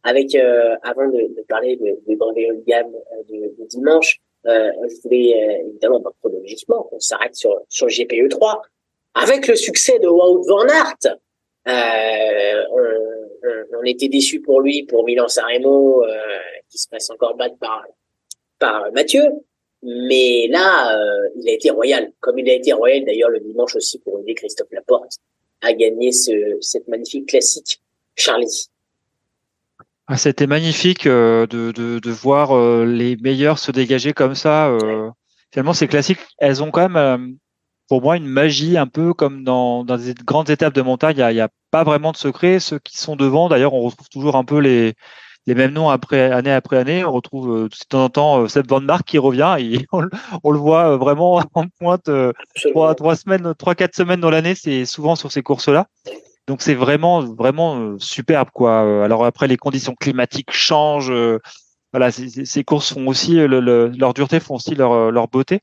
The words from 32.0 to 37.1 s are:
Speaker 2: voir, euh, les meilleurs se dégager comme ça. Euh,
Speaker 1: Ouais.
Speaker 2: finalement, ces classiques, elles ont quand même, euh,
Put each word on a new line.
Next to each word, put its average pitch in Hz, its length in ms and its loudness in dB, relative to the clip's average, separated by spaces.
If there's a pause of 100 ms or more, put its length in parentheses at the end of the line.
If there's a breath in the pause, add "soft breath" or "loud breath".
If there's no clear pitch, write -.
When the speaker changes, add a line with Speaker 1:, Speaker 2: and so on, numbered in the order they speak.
Speaker 2:
voir, 139 440 2
euh, 120 300 4
les 120 320 0
meilleurs 135 420 0
se - 140 -8
dégager 131 400 0
comme 135 220 0
ça. 151 340 2
Euh, 110 380 0
Speaker 1:
Ouais. 113 40 -12 (400)
Speaker 2:
finalement, 139 220 -2
ces 156 160 0
classiques, 147 300 0 (200)
elles 139 240 2
ont 156 80 -6
quand 175 180 2
même, 175 80 -2
euh, 135 220 2 (680)